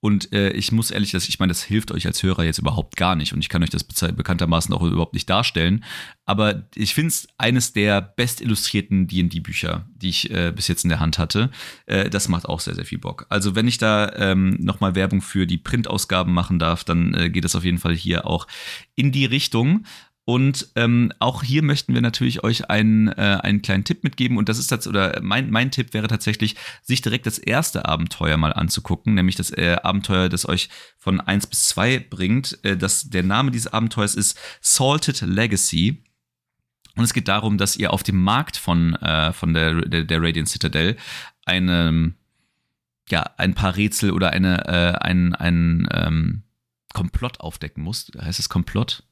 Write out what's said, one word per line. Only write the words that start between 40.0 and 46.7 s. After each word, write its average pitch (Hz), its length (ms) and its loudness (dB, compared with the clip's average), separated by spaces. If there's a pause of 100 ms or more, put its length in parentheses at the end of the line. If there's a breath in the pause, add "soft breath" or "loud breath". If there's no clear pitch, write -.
der 82 180 0
Radiant 82 260 0
Citadel 82 480 -2 (480 loud breath)
eine, 85 680 2 (960)
ja, - 160 0 (120)
ein 92 180 0
paar 92 220 0
Rätsel 101 360 0
oder 90 180 2
eine, 92 380 2
äh, 87 360 2
ein, 87 300 2
ein, 85 580 2
ähm, 80 500 0 (500)